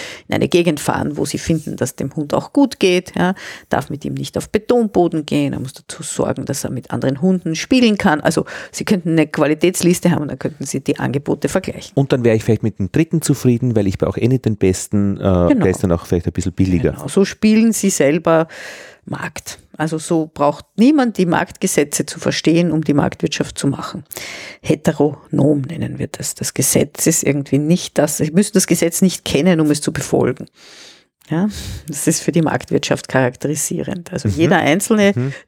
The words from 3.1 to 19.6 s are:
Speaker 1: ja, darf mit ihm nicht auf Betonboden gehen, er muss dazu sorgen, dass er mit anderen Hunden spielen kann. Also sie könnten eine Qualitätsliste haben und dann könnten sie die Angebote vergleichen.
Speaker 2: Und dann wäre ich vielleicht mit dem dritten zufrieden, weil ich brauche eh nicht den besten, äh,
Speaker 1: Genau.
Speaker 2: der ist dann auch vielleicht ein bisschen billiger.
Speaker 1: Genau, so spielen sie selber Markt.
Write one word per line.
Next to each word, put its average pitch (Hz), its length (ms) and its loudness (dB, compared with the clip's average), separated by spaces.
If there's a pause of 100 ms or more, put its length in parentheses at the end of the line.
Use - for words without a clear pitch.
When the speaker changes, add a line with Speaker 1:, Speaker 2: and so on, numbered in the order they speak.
Speaker 1:
ja, 180 200 0 (340)
darf - 200 -2
mit 156 140 -10
ihm 135 120 -6
nicht 135 220 -6
auf - 120 -6
Betonboden 196 760 2
gehen, 143 280 -2
er - 80 -6
muss 131 140 -8
dazu - 280 -18
sorgen, - 400 -4
dass - 220 -6
er - 60 -6
mit - 200 -10
anderen 131 300 -2
Hunden 175 340 0
spielen 233 420 2
kann. 156 220 2
Also 160 240 0 (300)
sie - 100 -8
könnten 180 280 0
eine 156 160 4
Qualitätsliste 170 840 2
haben 147 120 0
und 143 40 -6
dann 139 120 -8
könnten - 260 -8
sie 139 160 -6
die - 180 -4
Angebote 139 480 -2
vergleichen. - 480 -6
Speaker 2:
Und 139 160 2
dann 123 140 2
wäre 113 100 6
ich 110 80 0
vielleicht 110 200 2
mit 110 160 -2
dem 95 120 -2
dritten 165 300 0
zufrieden, 123 560 2
weil 101 100 2
ich 95 100 -2
brauche - 220 -2
eh 113 80 2
nicht 127 160 2
den 110 140 0
besten, 98 580 0
äh, - 60 -12
Speaker 1:
Genau. 92 420 4
Speaker 2:
der 95 80 4
ist 90 100 -2
dann 90 120 2
auch 85 120 -2
vielleicht 87 220 0
ein 85 60 -4
bisschen 92 180 -2
billiger. 87 400 2
Speaker 1:
Genau, - 160 -10
so 190 160 2
spielen 220 480 2
sie 196 200 0
selber 160 580 2 (560)
Markt. - 520 -10 (180)